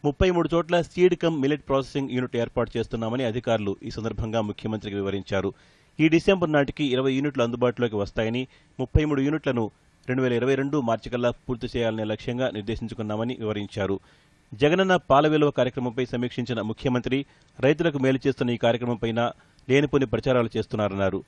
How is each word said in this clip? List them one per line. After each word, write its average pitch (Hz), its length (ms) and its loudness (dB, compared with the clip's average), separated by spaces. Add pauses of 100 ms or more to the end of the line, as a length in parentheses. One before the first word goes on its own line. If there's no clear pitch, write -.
ముప్పై 185 260 2
మూడు 170 220 0
చోట్ల 170 280 0
సీడ్ 175 340 2
కమ్ 165 260 0
మిల్లెట్ 139 260 0
ప్రాసెసింగ్ 135 440 -2
యూనిట్ 123 240 -4
ఏర్పాటు 117 420 -2
చేస్తున్నామని 113 460 -4
అధికారులు 110 600 -2
ఈ 113 80 -8
సందర్భంగా 110 500 -4
ముఖ్యమంత్రికి 107 540 -6
వివరించారు. 98 580 -2 (460)
ఈ 156 80 6
డిసెంబర్ 170 440 2
నాటికి 143 320 0
ఇరవై 131 300 0
యూనిట్లు 135 300 0
అందుబాటులోకి 120 520 0
వస్తాయని, 113 520 -2 (320)
ముప్పై 151 260 2
మూడు 147 160 0
యూనిట్లను 135 500 0 (360)
రెండు 127 140 0
వేల 123 120 2
ఇరవై 127 220 2
రెండు 139 260 -2
మార్చి 113 280 -2
కల్లా 120 220 0
పూర్తి 123 360 -6 (100)
చేయాలనే 110 260 0
లక్ష్యంగా 120 460 -4
నిర్దేశించుకున్నామని 107 920 -4
వివరించారు. 104 600 -4 (540)
జగనన్న 180 420 4
పాల 147 320 4
విలువ 147 220 4
కార్యక్రమంపై 123 560 -2
సమీక్షించిన 120 560 -4
ముఖ్యమంత్రి, 123 640 -2 (340)
రైతులకు 147 380 2
మేలు 131 300 2
చేస్తున్న 127 240 0
ఈ 117 60 -2
కార్యక్రమంపైన 117 720 0 (380)
లేనిపోని 139 360 4
ప్రచారాలు 117 520 0
చేస్తున్నారన్నారు. 98 720 -2